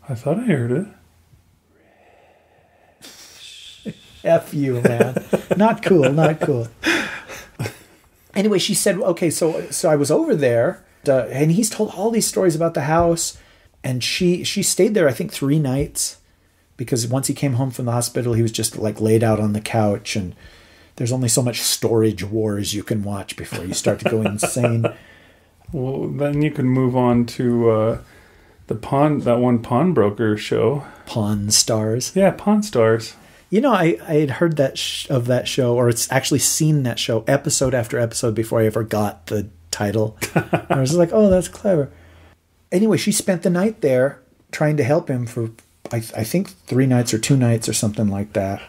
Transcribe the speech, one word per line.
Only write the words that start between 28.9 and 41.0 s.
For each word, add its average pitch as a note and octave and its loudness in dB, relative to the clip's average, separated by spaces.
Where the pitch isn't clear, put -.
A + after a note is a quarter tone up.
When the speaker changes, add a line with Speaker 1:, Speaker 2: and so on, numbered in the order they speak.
Speaker 1:
that A#2+ 2
one B2 2
pawnbroker A#2 2
show. A#2 0
Speaker 2:
Pawn G#2 -2
Stars. A2 0
Speaker 1:
Yeah, F#3+ 4
Pawn G#3 0
Stars. A2+ 2
Speaker 2:
You G3 2
know, C4+ 4
I, E3+ 2
I E3 -2
had D3+ 2
heard E3 0
that C#3 0
sh-, - -8
of B2 0
that B2 0
show, A#2+ 0
or A#2+ 4
it's A#2 -2
actually C3+ 0
seen D#3 2
that A#2 -4
show A2 -2
episode C#3 0
after A#2+ -2
episode A#2 -2
before A2+ 0
I A2 4
ever A2 0
got G#2+ -4
the G#2 -4
title. A2 -2
Speaker 1:
<laughs> - -12
Speaker 2:
I D3 2
was C3+ 0
like, E3+ 4